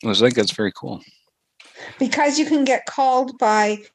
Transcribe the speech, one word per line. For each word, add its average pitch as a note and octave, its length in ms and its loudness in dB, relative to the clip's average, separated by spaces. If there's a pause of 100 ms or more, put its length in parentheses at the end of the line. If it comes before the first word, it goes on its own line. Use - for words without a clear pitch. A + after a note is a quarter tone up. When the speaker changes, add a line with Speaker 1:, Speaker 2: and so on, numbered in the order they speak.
Speaker 1:
I A2 100 -2
think A#2 200 4
that's G#2+ 180 0
very G#2 240 -4
cool. - 260 -12 (1000)
Speaker 2:
Because C#4+ 400 0
you D4+ 60 2
can D4+ 200 2
get B3+ 220 0
called C4 500 0
by, G#3+ 400 2 (180)